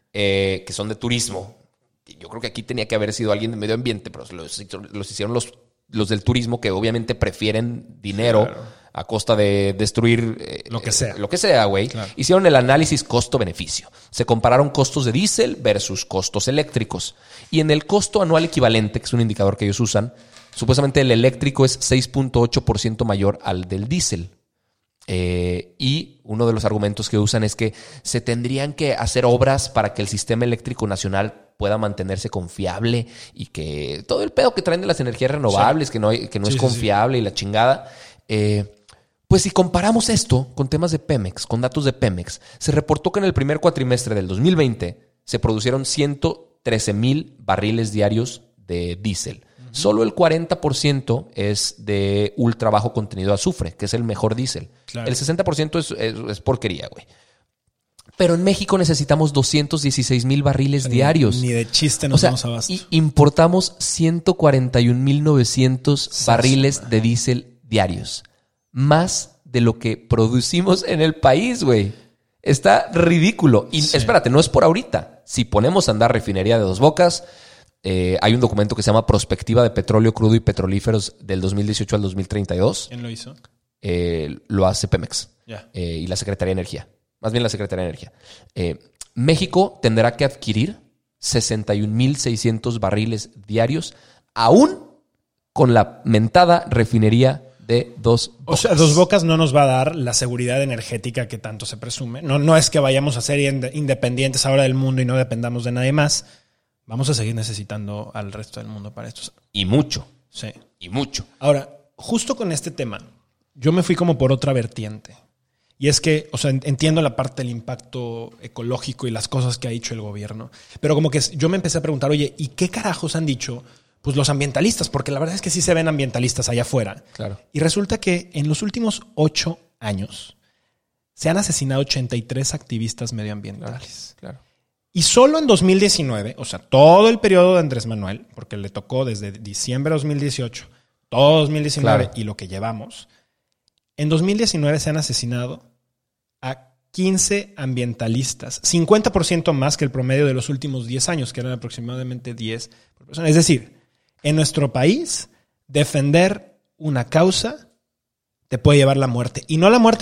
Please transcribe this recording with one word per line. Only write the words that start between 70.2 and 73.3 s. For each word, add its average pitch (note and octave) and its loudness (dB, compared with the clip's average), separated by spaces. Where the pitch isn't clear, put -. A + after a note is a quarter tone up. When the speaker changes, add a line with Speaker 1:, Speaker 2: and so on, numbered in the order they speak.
Speaker 1:
en E3 0
el D#3+ 2
país, G3+ 2
güey. G#2+ 2
Está - 4
ridículo. E3+ 4